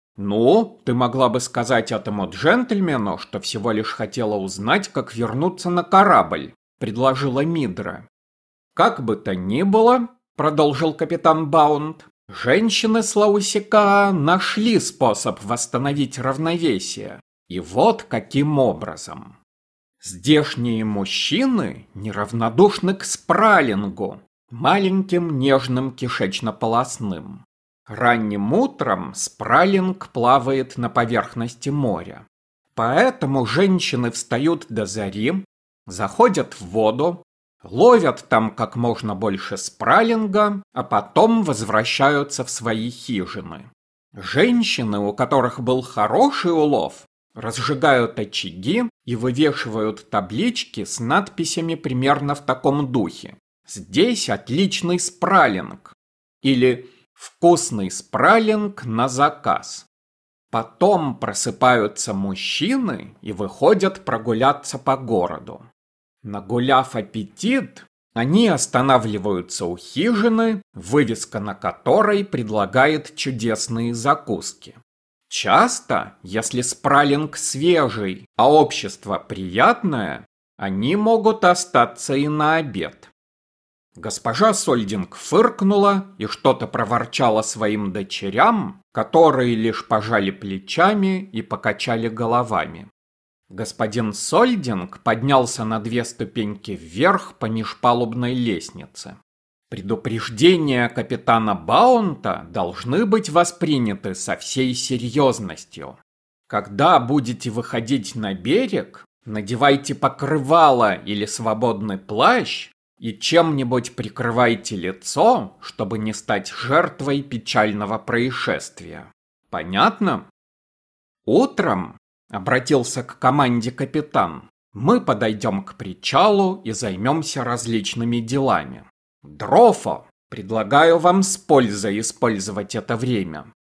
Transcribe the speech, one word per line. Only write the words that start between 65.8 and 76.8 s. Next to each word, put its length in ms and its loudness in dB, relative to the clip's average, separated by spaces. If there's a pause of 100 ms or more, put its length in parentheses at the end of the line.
Нагуляв 720 0
аппетит, 920 -4 (280)
они 360 4
останавливаются 1160 0
у 120 -4
хижины, 840 0 (120)
вывеска 680 -2
на 160 -8
которой 720 2
предлагает 880 0
чудесные 800 -4
закуски. 840 -4 (540)
Часто, 920 0
если 380 -4
спралинг 760 2